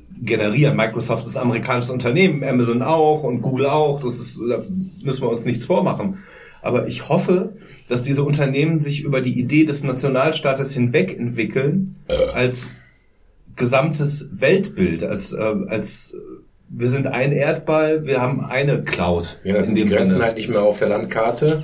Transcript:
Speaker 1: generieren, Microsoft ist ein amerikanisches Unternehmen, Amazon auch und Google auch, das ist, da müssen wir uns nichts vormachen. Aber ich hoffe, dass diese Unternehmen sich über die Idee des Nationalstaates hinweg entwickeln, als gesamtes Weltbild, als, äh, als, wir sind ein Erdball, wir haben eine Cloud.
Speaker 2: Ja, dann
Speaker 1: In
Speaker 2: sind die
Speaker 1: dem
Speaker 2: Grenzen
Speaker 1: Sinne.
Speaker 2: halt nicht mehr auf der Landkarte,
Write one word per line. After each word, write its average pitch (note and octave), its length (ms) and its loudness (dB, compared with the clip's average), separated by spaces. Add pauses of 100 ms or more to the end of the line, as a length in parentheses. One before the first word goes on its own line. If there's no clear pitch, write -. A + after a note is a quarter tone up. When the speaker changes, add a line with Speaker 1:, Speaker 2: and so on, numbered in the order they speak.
(220)
Speaker 1:
generieren, G#2+ 560 2
Microsoft A2+ 500 -2
ist - 100 -8
ein B2+ 60 -4
amerikanisches B2 480 -2
Unternehmen, C3 520 2
Amazon A#2+ 380 2
auch D#3 420 2
und B2 180 -2
Google C3 260 0
auch, D3 340 2
das B2 180 -4
ist, - 200 -10 (100)
da A2+ 140 -2 (400)
müssen C3+ 200 -2
wir A#2+ 60 2
uns A#2 160 -2
nichts A#2+ 200 -2
vormachen. F3+ 540 0 (420)
Aber A#2+ 260 0
ich - 200 -8
hoffe, F#3 460 2 (340)
dass A#2+ 160 -2
diese C#3+ 200 0
Unternehmen D3 580 2
sich C#3+ 220 -2
über C3+ 180 0
die B2 180 0
Idee D3 240 4
des D3 200 -2
Nationalstaates C3+ 920 0
hinweg B2+ 440 2
entwickeln, C3 800 -2 (380)
als B2+ 400 -2 (800)
gesamtes C#3 720 0 (140)
Weltbild, G2 640 2
als, G2+ 280 -6
äh, G#2+ 220 -2 (120)
als, - 480 -8 (520)
wir A#2+ 220 -4
sind C#3 180 0
ein C3 240 0
Erdball, D#3 720 0
wir C3+ 160 0
haben - 220 -2
eine C3 400 0
Cloud. F2 640 -2
Speaker 2:
Ja, F#2+ 80 0
dann G2+ 80 4
Speaker 1:
In F#2 60 0
Speaker 2:
sind - 100 0
die G#2+ 60 4
Speaker 1:
dem G2+ 80 2
Speaker 2:
Grenzen F#2+ 240 4
Speaker 1:
Sinne. A#2 100 2
Speaker 2:
halt A2+ 100 0
nicht A2 140 -6
mehr G#2 140 2
auf G#2 160 2
der G#2 100 2
Landkarte, A#2 760 0